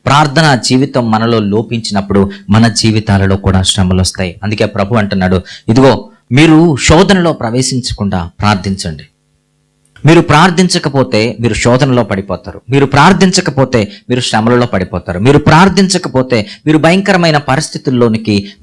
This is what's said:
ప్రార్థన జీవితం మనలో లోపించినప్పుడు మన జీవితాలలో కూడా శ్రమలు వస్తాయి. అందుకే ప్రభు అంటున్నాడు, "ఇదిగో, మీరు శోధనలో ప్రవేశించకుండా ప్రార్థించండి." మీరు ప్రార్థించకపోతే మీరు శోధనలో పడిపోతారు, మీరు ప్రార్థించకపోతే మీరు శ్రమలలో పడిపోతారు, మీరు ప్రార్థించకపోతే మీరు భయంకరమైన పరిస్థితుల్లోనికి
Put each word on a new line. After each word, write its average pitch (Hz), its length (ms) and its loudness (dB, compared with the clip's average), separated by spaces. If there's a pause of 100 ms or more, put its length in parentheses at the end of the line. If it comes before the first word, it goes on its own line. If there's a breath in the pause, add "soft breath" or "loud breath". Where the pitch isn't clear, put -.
ప్రార్థన 147 480 2
జీవితం 127 560 -2
మనలో 113 280 0
లోపించినప్పుడు 101 920 -2 (200 loud breath)
మన 117 180 4
జీవితాలలో 104 680 0
కూడా 92 260 0
శ్రమలు 92 380 0
వస్తాయి. 90 420 -6
అందుకే 107 220 -4
ప్రభు 101 300 -4
అంటున్నాడు, 95 460 0 (280 loud breath)
"ఇదిగో, 127 420 2 (220 loud breath)
మీరు 156 440 4
శోధనలో 170 560 2
ప్రవేశించకుండా 113 960 -4 (100)
ప్రార్థించండి." 95 600 -4 (1040)
మీరు 165 140 6
ప్రార్థించకపోతే 147 1200 0
మీరు 117 140 0
శోధనలో 123 500 2
పడిపోతారు, 95 680 -8
మీరు 139 160 2
ప్రార్థించకపోతే 143 1040 2 (180 loud breath)
మీరు 123 100 0
శ్రమలలో 120 460 0
పడిపోతారు, 92 520 -6
మీరు 135 200 4
ప్రార్థించకపోతే 160 1080 0 (200 loud breath)
మీరు 151 120 2
భయంకరమైన 175 580 0
పరిస్థితుల్లోనికి 120 1160 -2 (100)